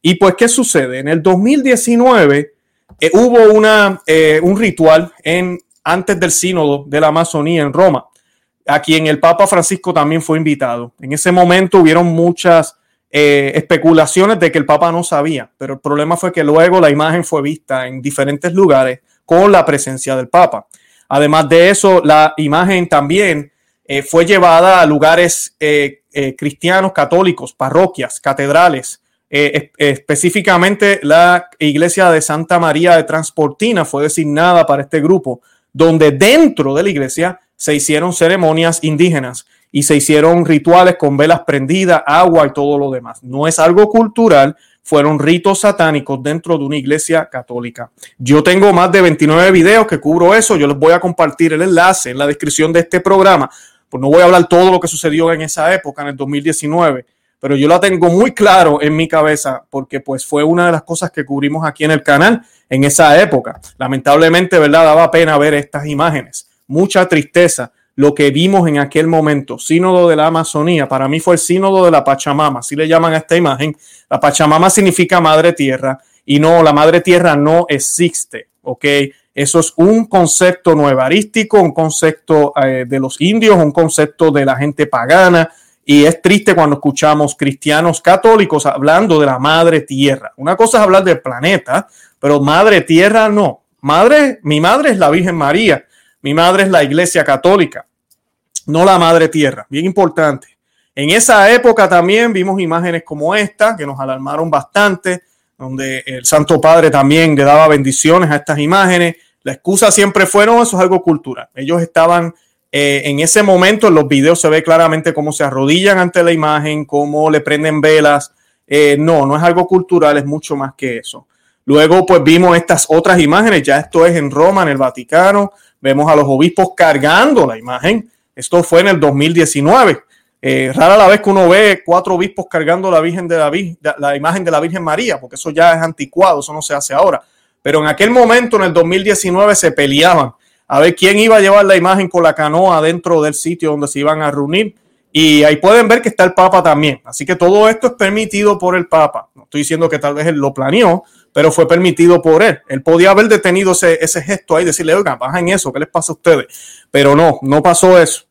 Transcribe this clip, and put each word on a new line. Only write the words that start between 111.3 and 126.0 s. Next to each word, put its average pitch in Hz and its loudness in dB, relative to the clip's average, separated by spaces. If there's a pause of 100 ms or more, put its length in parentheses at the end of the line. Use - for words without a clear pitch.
Ellos 156 -4
estaban, 170 0 (400)
eh, 143 -2
en 143 -4
ese 165 0
momento, 202 2
en 175 4
los 147 2
videos 147 2
se 165 0
ve 160 0
claramente 160 0
cómo 151 -6
se 147 -6
arrodillan 151 0
ante 175 0
la 170 2
imagen, 151 -4
cómo 147 -2
le 151 0
prenden 151 -2
velas. 151 2 (340)
Eh, 143 2
no, 156 0
no 139 -2
es 156 -2
algo 175 0
cultural, 175 0
es 143 -4
mucho 147 -8
más 135 -10
que 127 -8
eso. - -18 (380)
Luego, 156 4
pues, 180 0
vimos 170 2
estas 170 -2
otras 170 2
imágenes, 175 2
ya 139 0
esto 165 0
es 170 2
en 143 -4
Roma, 180 2
en 156 -2
el 139 -2
Vaticano, 170 -2 (280)
vemos 139 0